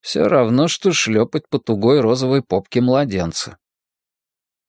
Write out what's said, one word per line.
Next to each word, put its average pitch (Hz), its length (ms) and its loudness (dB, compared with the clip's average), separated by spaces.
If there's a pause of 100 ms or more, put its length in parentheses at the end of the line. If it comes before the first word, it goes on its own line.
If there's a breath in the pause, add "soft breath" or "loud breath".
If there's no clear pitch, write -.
Всё - 280 0
равно, 135 400 2
что - 240 -2
шлёпать 113 560 -2
по 135 100 -4
тугой 113 400 2
розовой 127 420 0
попке - 380 -2
младенца. 120 760 -2 (1120)